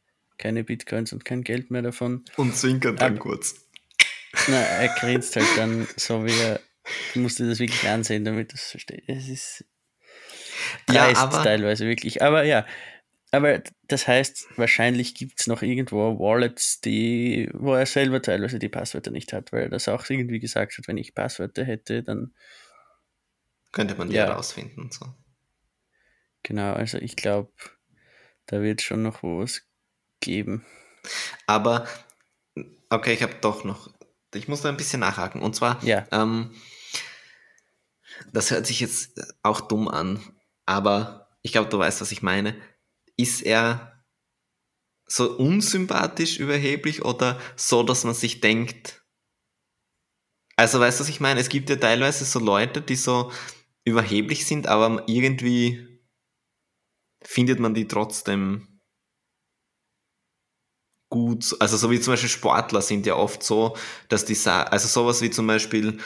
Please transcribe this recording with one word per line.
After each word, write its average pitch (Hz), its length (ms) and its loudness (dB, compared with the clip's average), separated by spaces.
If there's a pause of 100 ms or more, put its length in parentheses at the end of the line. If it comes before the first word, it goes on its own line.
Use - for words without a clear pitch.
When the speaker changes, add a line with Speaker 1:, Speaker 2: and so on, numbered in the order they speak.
(360)
Speaker 1:
keine 113 280 -4
Bitcoins 113 480 -6
und - 120 -12
kein 127 180 -4
Geld 123 280 -6
mehr 123 120 -4
davon. 123 420 -4 (120)
Speaker 2:
Und 127 200 0
zwinkert 127 440 2
dann 123 120 4
Speaker 1:
Aber 104 80 -4
Speaker 2:
kurz. - 340 -6 (920)
Speaker 1:
Na, 131 120 6
er 110 280 2 (120)
grinst 123 360 0
halt 110 100 4 (100)
dann 113 360 0
Speaker 2:
<laughs> - 40 -20
Speaker 1:
so, 110 280 -2
wie 113 80 0
er, 113 280 2 (540)
du 123 60 0
musst 120 180 0
dir 120 100 0
das 117 120 0
wirklich 117 280 0
ansehen, 107 360 0
damit 110 280 -4
du 139 40 -16
es - 140 -10
verstehst. - 360 -16
Es 131 220 -8
ist - 360 -12 (1300)
Speaker 2:
Ja, 135 140 8
Speaker 1:
dreist 123 160 6
Speaker 2:
aber 147 240 2
Speaker 1:
teilweise 107 420 2
wirklich. - 360 -2
Aber 147 200 6
ja, 139 240 2 (640)
aber 143 320 4 (240)
das - 220 -2
heißt, 127 480 2
wahrscheinlich 120 580 2
gibt's - 320 -6
noch 113 160 -2
irgendwo 113 560 0
Wallets, 117 600 0
die, 117 720 0
wo 135 220 0
er 131 120 4
selber 131 360 2
teilweise 107 360 0
die 104 120 -4
Passwörter - 400 -8
nicht - 220 -10
hat, - 200 -8
weil 120 120 -2
er - 40 -4
das - 200 -6
auch 113 200 -2
irgendwie 120 320 -2
gesagt 107 380 -4
hat, 123 100 -16
wenn 107 100 -4
ich - 160 -10
Passwörter 110 500 -6
hätte, 117 380 -6
dann 113 300 -8 (1400)
Speaker 2:
Könnte 101 260 -2
man 90 120 -6
die 101 80 -2
Speaker 1:
Ja. 107 100 4
Speaker 2:
herausfinden - 540 -8
und - 140 -14
so. - 120 -16 (1400)
Speaker 1:
Genau, 101 300 -4
also - 240 -4
ich - 200 -10
glaub, 101 360 -2 (960)
da 104 160 -2
wird 107 180 0
schon 110 220 -4
noch 110 200 -6
was 87 400 -4 (580)
geben. 104 440 -4 (840)
Speaker 2:
Aber, 117 400 2 (1040)
okay, 113 240 0
ich 113 100 0
hab - 200 -4
doch 107 220 0
noch, - 260 -8 (440)
ich 107 140 -10
muss 143 140 -6
da 151 80 -2
ein 135 80 -6
bisschen 131 220 -4
nachhaken. 95 420 -4
Und 113 120 -2
zwar, 120 300 -2
Speaker 1:
Ja. 107 280 2
Speaker 2:
ähm, 113 420 0 (1800)
das 110 180 0
hört - 160 0
sich 127 140 -2
jetzt - 400 -4 (220)
auch 107 180 2
dumm 107 280 -2
an, 92 320 -4 (440)
aber 101 640 0 (140)
ich 120 100 -8
glaub, 110 180 4
du 104 80 0
weißt, 92 220 2
was 98 120 -6
ich - 100 -12
meine. 101 340 0 (600)
Ist 120 260 0
er 117 600 0 (1040)
so - 300 0
unsympathisch 180 1040 0
überheblich 143 640 -2
oder 123 340 0 (180)
so, 120 260 4
dass 123 220 2
man 117 100 0
sich - 260 -4
denkt, - 640 0 (1500)
also 113 240 6
weißt 123 180 6
du, 143 60 -2
was 147 40 -2
ich - 120 -6
meine? 135 180 2
Es 127 100 2
gibt 139 220 -2
ja 139 60 2
teilweise 127 480 4
so 127 160 0
Leute, 113 420 2
die - 140 -2
so 123 340 0 (540)
überheblich 107 600 2
sind, 151 220 -2
aber 110 420 4
irgendwie 123 920 0 (1200)
findet 123 380 2
man 113 140 2
die 110 120 -2
trotzdem 101 960 -4 (2250)
gut. 117 500 0
Also 107 160 2
so 113 140 4
wie 120 100 4
zum 127 140 2
Beispiel 120 140 0
Sportler - 540 2
sind 101 240 0
ja 90 80 2
oft 98 280 0
so, 110 340 2 (320)
dass 104 160 2
die 107 100 -2
sa-, 92 300 2
also 104 240 2
sowas 120 340 2
wie 117 80 2
zum 113 160 0
Beispiel, 107 600 2